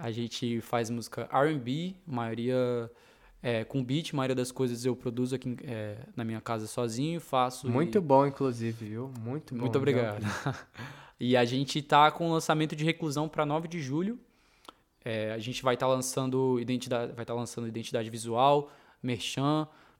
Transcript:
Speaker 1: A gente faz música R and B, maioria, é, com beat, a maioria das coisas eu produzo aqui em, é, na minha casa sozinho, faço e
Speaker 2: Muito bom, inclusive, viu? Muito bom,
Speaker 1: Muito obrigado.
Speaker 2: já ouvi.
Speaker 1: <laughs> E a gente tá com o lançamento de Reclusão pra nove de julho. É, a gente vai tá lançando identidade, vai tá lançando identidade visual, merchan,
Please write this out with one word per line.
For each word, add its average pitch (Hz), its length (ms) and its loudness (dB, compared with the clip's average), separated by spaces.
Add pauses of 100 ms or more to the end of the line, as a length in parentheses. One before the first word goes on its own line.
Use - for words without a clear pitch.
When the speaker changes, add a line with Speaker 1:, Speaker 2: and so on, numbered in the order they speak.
Speaker 1:
A 117 120 -4
gente 117 480 -4
faz 117 300 -2
música 120 420 -8
R 139 200 4
and 151 60 -2
B, 156 380 -4 (100)
maioria, 120 800 -2 (540)
é, 117 220 0
com 135 180 -2
beat, 139 300 -2
a 156 40 -4
maioria 131 200 0
das 127 160 -2
coisas 120 320 -2
eu 127 100 2
produzo 123 400 -2
aqui 131 140 -6
em, 123 160 -4
é, 107 340 -8 (160)
na 120 100 -6
minha 113 160 -4
casa 110 280 -4
sozinho, 127 520 -2
faço 127 460 0
e 123 40 0
Speaker 2:
Muito 147 300 2
bom, 139 240 8
inclusive, 117 640 -2
viu? 117 340 -8
Muito 131 320 -8
bom, 120 100 -4
Speaker 1:
Muito 123 160 2
obrigado. 120 440 2
Speaker 2:
já 107 60 -2 (180)
ouvi. 131 120 -2
Speaker 1:
<laughs> - 600 -16
E 123 180 4
a 123 80 6
gente 135 380 0
tá 147 280 8
com 165 180 0
o 165 40 2
lançamento 156 440 2
de 151 80 -2
Reclusão 156 440 0
pra 156 180 0
nove 156 220 -2
de 170 120 -6
julho. 165 380 -2 (840)
É, 107 280 -4
a 113 80 -6
gente 120 220 -6
vai 127 140 4
tá 131 120 0
lançando 131 720 2
identidade, 120 520 -2
vai 120 120 -10
tá 117 100 -4
lançando 120 320 -6
identidade 113 440 -4
visual, 120 600 4 (320)
merchan, 135 640 0 (340)